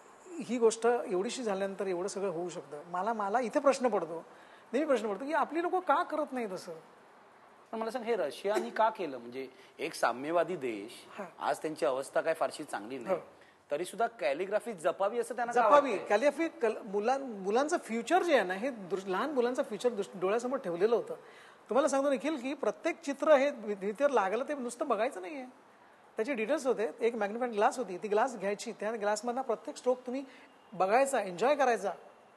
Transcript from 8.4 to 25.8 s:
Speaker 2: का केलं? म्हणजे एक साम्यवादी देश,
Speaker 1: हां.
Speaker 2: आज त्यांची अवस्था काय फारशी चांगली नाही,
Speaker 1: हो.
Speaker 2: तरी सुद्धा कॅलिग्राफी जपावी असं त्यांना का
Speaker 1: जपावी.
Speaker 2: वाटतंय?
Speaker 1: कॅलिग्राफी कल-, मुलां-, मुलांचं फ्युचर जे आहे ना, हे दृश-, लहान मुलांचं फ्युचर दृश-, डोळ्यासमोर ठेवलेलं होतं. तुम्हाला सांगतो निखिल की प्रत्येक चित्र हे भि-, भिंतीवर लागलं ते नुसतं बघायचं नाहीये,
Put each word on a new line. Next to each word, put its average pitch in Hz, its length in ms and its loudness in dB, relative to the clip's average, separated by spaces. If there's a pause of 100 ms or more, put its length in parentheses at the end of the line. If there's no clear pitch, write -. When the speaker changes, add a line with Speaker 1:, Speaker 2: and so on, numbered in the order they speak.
Speaker 2:
का 226 200 4
केलं? 156 280 -6
म्हणजे 123 300 -10 (300)
एक 160 160 -4
साम्यवादी 160 600 0
देश, 117 500 -8 (120)
Speaker 1:
हां. 196 80 -10 (120)
Speaker 2:
आज 131 200 -2
त्यांची 156 280 -4
अवस्था 135 340 -2
काय 156 140 0
फारशी 147 300 -4
चांगली 123 340 -8
नाही, 190 160 -2
Speaker 1:
हो. 160 60 -2 (500)
Speaker 2:
तरी 151 140 -2
सुद्धा 208 220 -2
कॅलिग्राफी 190 680 -2
जपावी 190 460 0
असं 233 180 -2
त्यांना 240 160 -4
का 226 80 4
Speaker 1:
जपावी. 285 300 8
Speaker 2:
वाटतंय? 180 180 -2
Speaker 1:
कॅलिग्राफी 285 400 4
कल-, 226 360 -2
मुलां-, 226 380 0
मुलांचं 240 600 0
फ्युचर 233 380 2
जे 339 120 4
आहे 220 100 8
ना, 180 100 -2
हे 226 160 -2
दृश-, 190 360 -6
लहान 202 240 0
मुलांचं 254 320 0
फ्युचर 226 260 -2
दृश-, 202 320 -6
डोळ्यासमोर 233 380 0
ठेवलेलं 202 380 2
होतं. - 180 -2 (540)
तुम्हाला 277 200 4
सांगतो 277 220 2
निखिल 277 260 0
की 269 180 -6
प्रत्येक 294 480 -4
चित्र 302 300 4
हे 277 180 6
भि-, 214 260 -6
भिंतीवर 208 340 0
लागलं 220 380 2
ते 302 60 -4
नुसतं 269 340 -6
बघायचं 240 340 -2
नाहीये, 302 220 -10 (720)